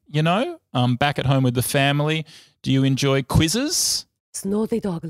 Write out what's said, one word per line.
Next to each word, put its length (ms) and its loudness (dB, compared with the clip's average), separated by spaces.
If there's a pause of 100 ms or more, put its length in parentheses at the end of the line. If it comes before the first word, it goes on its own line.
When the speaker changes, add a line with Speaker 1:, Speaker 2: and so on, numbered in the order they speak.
Speaker 1:
you 140 -2
know, 360 0 (140)
um, 220 2
back 240 0
at 60 -2
home 180 2
with 120 2
the 60 0
family, 640 0 (360)
do 100 -2
you 140 4
enjoy 380 2
quizzes? 840 0 (280)
Speaker 2:
Snorty 460 -2
Dog 300 -6